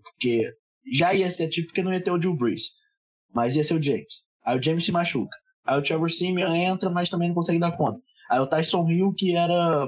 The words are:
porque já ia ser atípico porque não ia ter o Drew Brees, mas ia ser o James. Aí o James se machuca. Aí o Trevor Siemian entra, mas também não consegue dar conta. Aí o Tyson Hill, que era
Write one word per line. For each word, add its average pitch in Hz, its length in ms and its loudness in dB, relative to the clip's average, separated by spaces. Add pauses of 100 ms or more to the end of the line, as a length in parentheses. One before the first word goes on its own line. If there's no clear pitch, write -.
porque 117 500 -2 (400)
já 165 220 2
ia 190 160 2
ser 175 140 -4
atípico 160 240 -4
porque - 160 -2
não 185 100 0
ia 180 100 -2
ter 185 60 -2
o 175 80 0
Drew 170 180 0
Brees, 120 360 -2 (600)
mas 120 240 0
ia 151 80 2
ser 165 120 0
o 156 80 0
James. - 400 -4 (200)
Aí 123 140 0
o 127 60 -2
James 165 200 0
se 185 80 -2
machuca. 170 460 -2 (320)
Aí 135 80 2
o 143 60 0
Trevor 160 260 0
Siemian 180 460 0
entra, 185 340 0
mas 175 200 -2
também 170 180 0
não 175 80 0
consegue 170 240 0
dar 170 160 0
conta. 117 240 -2 (320)
Aí 123 80 2
o 135 80 2
Tyson 160 420 0
Hill, 185 240 2
que 180 220 0
era 170 520 2